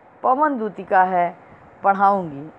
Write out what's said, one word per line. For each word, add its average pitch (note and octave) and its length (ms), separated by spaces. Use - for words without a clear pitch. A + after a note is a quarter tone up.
पवन C#4 360
दूतिका G3 440
है, F3+ 340
पढ़ाऊँगी। F#3+ 760